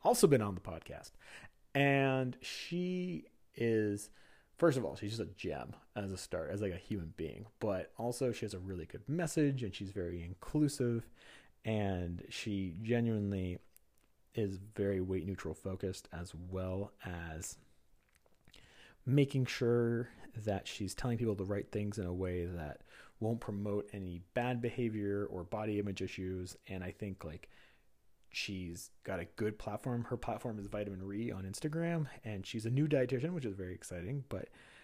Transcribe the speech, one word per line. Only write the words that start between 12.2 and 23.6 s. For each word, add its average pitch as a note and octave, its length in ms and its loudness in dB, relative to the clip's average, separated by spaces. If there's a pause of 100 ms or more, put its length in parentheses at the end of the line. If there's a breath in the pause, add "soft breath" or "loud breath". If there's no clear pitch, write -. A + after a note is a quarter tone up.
she G2 500 -2
genuinely G#2+ 760 2 (760)
is G2 220 0
very G2 460 0
weight F#2 240 0
neutral F2+ 260 -2
focused, F#2+ 600 -4
as F2 220 -8
well F#2 600 -4 (100)
as E2+ 540 -6 (1500 loud breath)
making C3+ 400 6
sure A#2+ 640 4 (260 loud breath)
that G#2 320 0
she's - 280 -6
telling A#2+ 240 0
people A2+ 160 2
the G2 100 -2
right G2+ 260 -2
things G#2 280 -2
in F#2+ 80 0
a F2 80 0
way F2+ 320 0
that E2+ 360 -6 (380 loud breath)
won't A2+ 200 0
promote G2+ 520 -2